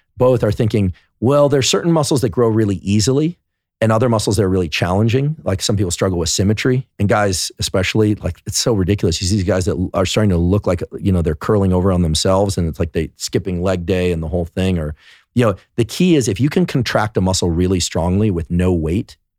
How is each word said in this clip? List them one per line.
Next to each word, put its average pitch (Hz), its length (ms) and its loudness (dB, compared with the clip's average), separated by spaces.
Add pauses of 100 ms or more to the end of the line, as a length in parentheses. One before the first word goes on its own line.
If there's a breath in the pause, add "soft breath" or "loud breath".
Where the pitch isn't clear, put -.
(180)
both, 123 260 4
are 107 80 2
thinking, 101 400 0 (280 soft breath)
"Well, 143 300 4
there's 135 200 2
certain 175 220 0
muscles 156 300 2
that 117 80 0
grow 117 180 2
really 107 300 2
easily 131 600 0 (420)
and 113 120 2
other 113 180 2
muscles 107 280 0
that 110 60 2
are 92 60 2
really 90 200 0
challenging." 113 720 0
Like, 95 180 -2
some 107 160 -2
people 92 140 -2
struggle 95 260 -2
with 82 120 -2
symmetry, 110 580 0 (100)
and 104 100 0
guys 101 520 0
especially, 104 560 0
like, - 320 -8
it's - 100 -6
so 127 160 0
ridiculous. 95 480 0
You 92 60 -2
see 101 80 0
these 95 80 0
guys 92 220 0
that 87 120 -2
l-, 90 160 -4
are 90 140 0
starting 107 240 0
to 87 60 2
look 87 280 2
like, 90 160 -2 (160)
you 92 140 0
know, 87 100 2
they're 80 140 0
curling 98 380 0
over 92 180 2
on 90 100 2
themselves, 95 560 0
and 85 100 -2
it's 80 120 -8
like 85 140 -4
they 80 240 -4
skipping 87 440 -4
leg 90 240 -2
day 90 260 0
and 82 120 -4
the 80 60 -6
whole 87 160 -2
thing. 92 340 -2
Or, 76 160 -6 (380 soft breath)
you 123 100 2
know, 101 120 2 (200 loud breath)
the 120 80 0
key 180 320 2
is 117 140 2
if 98 100 -4
you 135 80 2
can 180 180 0
contract 113 520 -2
a 101 40 0
muscle 92 280 0
really 90 320 0
strongly 92 500 0
with 82 180 -4
no 90 220 0
weight 82 460 -2 (220)